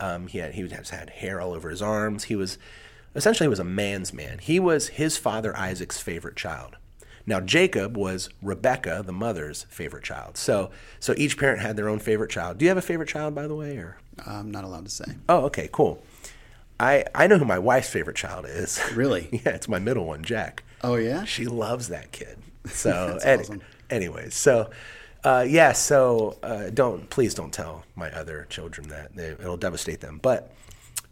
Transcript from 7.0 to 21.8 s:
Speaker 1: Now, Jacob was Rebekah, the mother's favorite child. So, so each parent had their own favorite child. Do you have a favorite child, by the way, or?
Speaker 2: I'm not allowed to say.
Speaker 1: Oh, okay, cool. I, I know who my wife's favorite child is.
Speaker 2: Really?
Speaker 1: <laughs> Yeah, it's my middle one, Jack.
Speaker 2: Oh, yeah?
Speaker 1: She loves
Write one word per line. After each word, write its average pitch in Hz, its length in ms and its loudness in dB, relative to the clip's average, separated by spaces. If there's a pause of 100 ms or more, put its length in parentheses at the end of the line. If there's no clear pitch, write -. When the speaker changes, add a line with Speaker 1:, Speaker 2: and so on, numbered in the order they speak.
Speaker 1:
Now, 101 140 2
Jacob 117 580 2
was 92 320 -4 (120)
Rebekah, 98 640 0
the 92 80 -8
mother's 90 560 -4
favorite 73 340 -10
child. - 340 -12
So, 98 320 2 (300)
so - 180 2
each 143 200 2
parent 131 240 4
had 107 160 -4
their 104 120 0
own 107 100 0
favorite 110 300 0
child. 87 280 -4
Do 139 80 4
you 175 40 8
have 190 80 4
a 180 40 0
favorite 170 280 -2
child, 151 240 -4
by 147 140 -6
the 151 80 -6
way, 147 220 -8
or? 90 200 -12 (280)
Speaker 2:
I'm 104 260 -10
not 101 140 -8
allowed 90 200 -10
to 104 60 -10
say. - 140 -10 (240)
Speaker 1:
Oh, 160 160 6
okay, 78 260 -4
cool. 82 320 2 (760)
I, 135 260 4 (100)
I 160 120 8
know 202 100 10
who 151 80 4
my 98 140 4
wife's 120 300 4
favorite - 280 -4
child - 300 -8
is. 80 320 -4 (140)
Speaker 2:
Really? 113 380 0
Speaker 1:
<laughs> 113 140 -2
Yeah, 135 80 2
it's - 160 -10
my 95 100 0
middle 104 260 0
one, 80 180 -6
Jack. 90 400 -4 (200)
Speaker 2:
Oh, 123 120 2
yeah? 120 280 0
Speaker 1:
She 120 220 -4
loves 117 420 -4